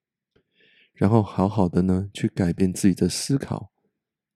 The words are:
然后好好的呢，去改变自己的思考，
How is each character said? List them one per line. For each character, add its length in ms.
然 160
后 140
好 260
好 180
的 140
呢， 320
去 140
改 260
变 180
自 160
己 60
的 160
思 300
考， 340